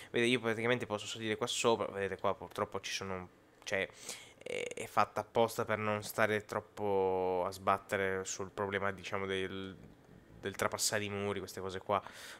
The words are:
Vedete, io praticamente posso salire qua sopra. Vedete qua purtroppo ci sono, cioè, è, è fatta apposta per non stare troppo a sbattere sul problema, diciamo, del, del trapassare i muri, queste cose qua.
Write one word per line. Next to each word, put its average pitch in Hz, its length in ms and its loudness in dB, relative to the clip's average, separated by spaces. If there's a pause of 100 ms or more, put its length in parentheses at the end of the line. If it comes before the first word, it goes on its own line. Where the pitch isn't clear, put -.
(100)
Vedete, 120 200 4
io 127 80 6
praticamente 113 480 2
posso 104 200 -4
salire 110 300 -2
qua 120 120 -2
sopra. 113 380 4
Vedete 95 320 -2
qua 98 160 2
purtroppo 98 460 -4
ci - 120 -6
sono, 92 360 -6 (360)
cioè, 95 240 0 (500)
è, - 240 -4 (120)
è - 120 -6
fatta 107 360 2
apposta 117 420 2
per 104 140 2
non 107 260 0
stare 107 400 2
troppo 95 1000 0
a 98 40 -2
sbattere 95 720 0
sul 95 260 -6
problema, 98 420 0
diciamo, 98 340 -4
del, 95 500 -4 (640)
del 98 140 -4
trapassare 104 480 0
i 104 60 -2
muri, 101 320 -2
queste 95 200 -8
cose 92 200 -6
qua. 101 200 2 (400)